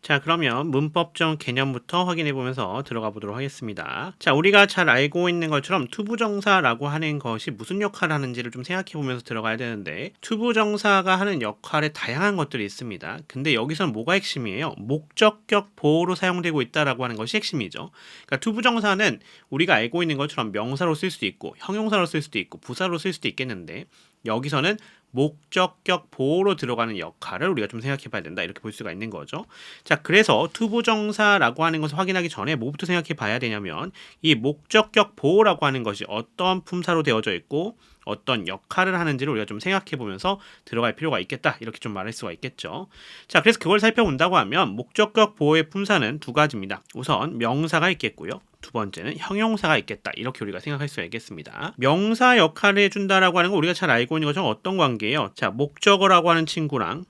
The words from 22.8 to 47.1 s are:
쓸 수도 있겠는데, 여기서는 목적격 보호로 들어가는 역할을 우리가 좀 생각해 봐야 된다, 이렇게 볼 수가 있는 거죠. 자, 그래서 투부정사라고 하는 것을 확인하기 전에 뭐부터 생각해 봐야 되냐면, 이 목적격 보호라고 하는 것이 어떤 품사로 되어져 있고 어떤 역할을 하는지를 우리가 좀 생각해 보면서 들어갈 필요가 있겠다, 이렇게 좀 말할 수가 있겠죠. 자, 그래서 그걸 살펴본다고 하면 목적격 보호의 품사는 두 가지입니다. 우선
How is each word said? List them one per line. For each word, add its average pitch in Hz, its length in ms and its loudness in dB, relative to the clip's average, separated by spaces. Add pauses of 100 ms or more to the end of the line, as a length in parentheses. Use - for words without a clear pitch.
쓸 175 160 -4
수도 - 160 -6
있겠는데, 101 560 -8 (400)
여기서는 143 540 0 (340)
목적격 175 1000 -2
보호로 175 420 0
들어가는 117 420 -2
역할을 92 520 -6
우리가 120 180 0
좀 113 140 -10
생각해 135 300 -4
봐야 101 120 -6
된다, 85 200 -6
이렇게 90 180 -8
볼 104 120 -10
수가 104 200 -10
있는 107 180 -8
거죠. 95 340 -10 (380)
자, 151 140 2
그래서 160 560 4
투부정사라고 208 1120 2
하는 160 160 0
것을 151 180 -2
확인하기 185 300 0
전에 131 260 -4
뭐부터 139 320 -6
생각해 175 280 -2
봐야 113 260 -2
되냐면, 107 500 -6 (320)
이 156 140 6
목적격 208 800 2
보호라고 175 500 4
하는 135 160 0
것이 101 240 -4
어떤 180 560 -2
품사로 175 400 -2
되어져 110 320 0
있고 160 420 -4 (300)
어떤 104 420 -4
역할을 185 500 -2
하는지를 143 340 -2
우리가 107 140 -2
좀 107 140 -8
생각해 190 360 -2
보면서 123 440 -4 (240)
들어갈 117 300 0
필요가 151 240 -2
있겠다, 123 420 -4
이렇게 113 180 -12
좀 110 140 -8
말할 98 200 -6
수가 101 200 -10
있겠죠. 101 560 -10 (380)
자, 165 160 4
그래서 220 160 4
그걸 202 220 4
살펴본다고 185 560 4
하면 131 340 2
목적격 208 640 2
보호의 156 360 4
품사는 170 500 0
두 123 120 -12
가지입니다. 113 500 0 (120)
우선 127 440 -2